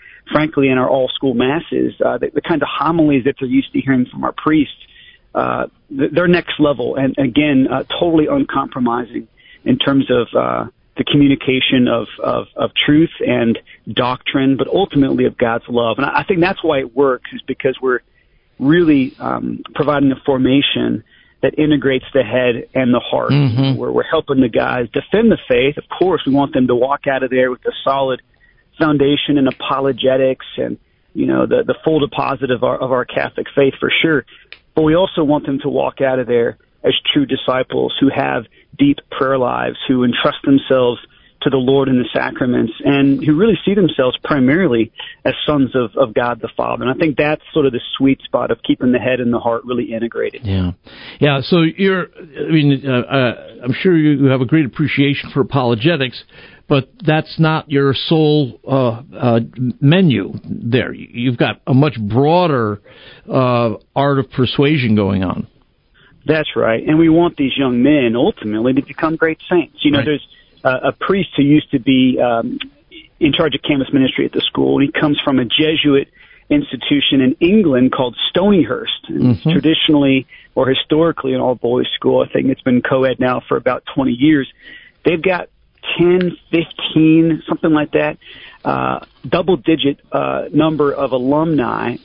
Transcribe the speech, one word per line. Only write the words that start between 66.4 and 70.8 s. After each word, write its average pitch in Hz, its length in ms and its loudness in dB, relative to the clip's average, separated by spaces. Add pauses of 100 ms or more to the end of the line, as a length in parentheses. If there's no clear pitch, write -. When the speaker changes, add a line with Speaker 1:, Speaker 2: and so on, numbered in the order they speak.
Speaker 1:
right. 113 320 0
And 156 120 2
we 165 100 6
want 165 300 2
these 135 180 0
young 123 260 0
men 135 320 2
ultimately 120 600 -2
to 135 80 0
become 160 340 -4
great 160 220 -2 (120)
saints. 175 320 -2
You 147 100 2
know, 147 80 2
Speaker 2:
Right. 113 40 -2
Speaker 1:
there's, 147 220 -4 (360)
uh, 131 260 0